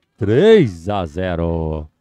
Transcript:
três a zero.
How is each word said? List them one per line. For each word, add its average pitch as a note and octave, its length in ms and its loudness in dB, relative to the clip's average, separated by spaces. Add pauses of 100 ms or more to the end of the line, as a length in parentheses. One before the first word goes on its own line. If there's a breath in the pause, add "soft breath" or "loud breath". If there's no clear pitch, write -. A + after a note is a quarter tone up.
(160)
três A2+ 720 2
a G2+ 180 -2
zero. E2 840 -4 (120)